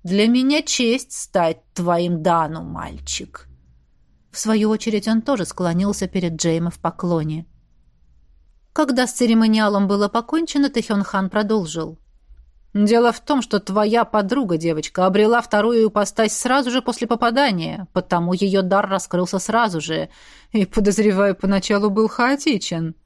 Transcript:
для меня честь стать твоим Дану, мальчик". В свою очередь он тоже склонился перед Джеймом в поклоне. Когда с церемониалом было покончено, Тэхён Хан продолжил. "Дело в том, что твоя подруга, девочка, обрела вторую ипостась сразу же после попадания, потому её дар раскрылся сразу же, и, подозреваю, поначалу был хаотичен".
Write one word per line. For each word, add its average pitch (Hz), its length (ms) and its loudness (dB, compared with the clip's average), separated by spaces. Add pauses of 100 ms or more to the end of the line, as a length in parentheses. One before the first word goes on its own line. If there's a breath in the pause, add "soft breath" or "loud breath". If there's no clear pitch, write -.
для 202 240 2
меня 269 360 2
честь 247 480 -2
стать 165 500 -2 (120)
твоим 175 500 0
Дану, 165 400 0
мальчик". - 840 -12 (840)
В - 80 -12
свою 214 320 2
очередь 214 360 -2
он 226 140 2
тоже 226 240 -2
склонился 185 640 -2
перед 175 260 -2
Джеймом 165 380 0
в - 80 -18
поклоне. 165 640 -4 (1300)
Когда 254 320 0
с - 80 -8
церемониалом 220 760 2
было 202 200 2
покончено, 285 640 0
Тэхён 214 320 -2
Хан 190 260 -2
продолжил. 165 680 -2 (760)
"Дело 226 380 4
в 233 80 -10
том, 269 240 -2
что 202 160 -2
твоя 214 440 0
подруга, 208 540 0
девочка, 165 480 -2
обрела 214 360 4
вторую 220 460 2
ипостась 208 480 0
сразу 254 360 0
же 254 100 0
после 240 240 -4
попадания, 226 880 0
потому 175 400 0
её 190 300 2
дар 196 260 0
раскрылся 185 480 -2
сразу 214 420 0
же, 156 300 -6 (420 loud breath)
и, 208 140 2
подозреваю, 202 680 2
поначалу 202 560 0
был 214 160 2
хаотичен". 233 880 -2 (100)